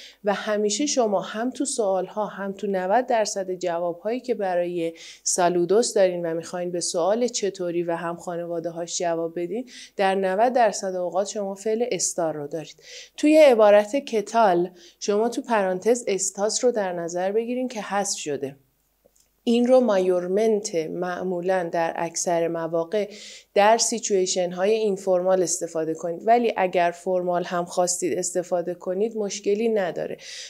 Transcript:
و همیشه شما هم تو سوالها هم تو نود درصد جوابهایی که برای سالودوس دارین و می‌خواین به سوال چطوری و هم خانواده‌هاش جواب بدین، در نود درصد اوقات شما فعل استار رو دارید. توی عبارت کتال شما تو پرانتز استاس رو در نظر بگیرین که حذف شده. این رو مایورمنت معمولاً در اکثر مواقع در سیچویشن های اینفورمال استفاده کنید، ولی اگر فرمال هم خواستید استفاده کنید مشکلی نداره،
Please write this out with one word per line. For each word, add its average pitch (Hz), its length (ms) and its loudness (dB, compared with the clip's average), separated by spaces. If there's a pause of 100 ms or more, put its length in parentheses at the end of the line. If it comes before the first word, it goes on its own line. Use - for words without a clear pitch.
(240)
و 196 100 2
همیشه 208 520 -2
شما 220 340 0
هم 226 300 -6
تو 277 140 -6
سوالها 190 640 -2
هم 190 260 -8
تو 196 140 -8
نود 196 400 0
درصد 202 460 -2
جوابهایی 175 680 -4
که 247 140 -4
برای 175 600 -2 (280)
سالودوس 180 720 2
دارین 180 320 2
و 165 80 -2
می‌خواین 175 360 -6
به 175 100 -4
سوال 190 480 0
چطوری 180 540 -4
و 170 140 -2
هم 170 200 -6
خانواده‌هاش 170 840 -6
جواب 165 420 -2
بدین، 208 280 -6 (280)
در 190 180 2
نود 196 380 2
درصد 202 420 2
اوقات 180 320 -2
شما 196 280 -6
فعل 220 380 -2
استار 165 420 -2
رو 143 120 -8
دارید. 156 300 -10 (400)
توی 302 220 6
عبارت 214 580 8
کتال 208 760 2 (300)
شما 214 280 0
تو 240 140 -4
پرانتز 214 640 0
استاس 196 580 -2
رو 247 80 4
در 196 200 -2
نظر 175 400 -4
بگیرین 247 360 -2
که 233 120 -8
حذف 202 380 -4
شده. 139 380 -6 (920)
این 240 180 4
رو 254 140 8
مایورمنت 196 920 2
معمولاً 175 960 -2
در 170 240 0
اکثر 170 520 0
مواقع 165 600 -2 (460)
در 214 240 6
سیچویشن 185 760 0
های 185 180 0
اینفورمال 190 720 2
استفاده 160 520 -2
کنید، 170 320 -6
ولی 233 300 4
اگر 180 340 2
فرمال 180 540 -2
هم 175 200 -4
خواستید 175 540 0
استفاده 180 560 -2
کنید 190 420 -2
مشکلی 202 520 -2
نداره، 196 480 -2 (340)